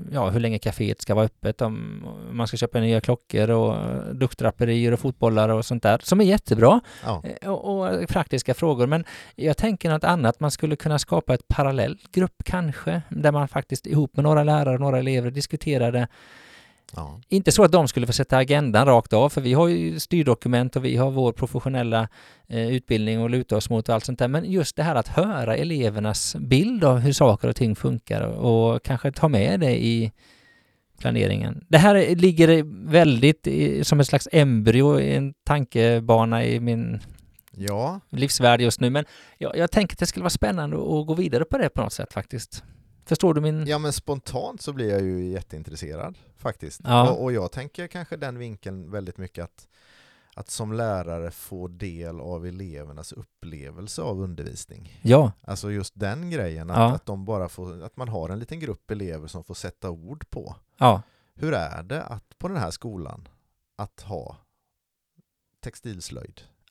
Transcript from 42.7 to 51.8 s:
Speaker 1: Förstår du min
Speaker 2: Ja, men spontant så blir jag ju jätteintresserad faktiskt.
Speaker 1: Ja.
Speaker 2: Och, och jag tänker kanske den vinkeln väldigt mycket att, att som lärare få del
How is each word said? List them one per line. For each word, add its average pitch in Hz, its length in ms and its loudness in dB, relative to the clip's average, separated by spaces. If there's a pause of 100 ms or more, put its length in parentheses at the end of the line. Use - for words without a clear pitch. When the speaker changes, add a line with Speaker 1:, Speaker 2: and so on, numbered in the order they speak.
Speaker 1:
Förstår 170 280 2
du 151 80 -2
min 156 260 -2
Speaker 2:
Ja, 147 100 -2
men 151 160 -4
spontant 147 680 -8
så 151 120 -10
blir 123 180 -4
jag 98 100 0
ju 92 280 -4
jätteintresserad 78 880 -12 (200)
faktiskt. - 460 -10
Speaker 1:
Ja. 123 280 4
Speaker 2:
Och, 123 120 -4
och 127 100 -4
jag 98 180 -4
tänker - 360 -12
kanske 170 300 -14
den 135 200 -10
vinkeln 98 540 -14
väldigt 98 260 -10
mycket 90 260 -12
att, - 240 -20 (680)
att - 140 -16
som 110 240 -8
lärare 87 580 -6
få 90 360 -14
del 85 540 -12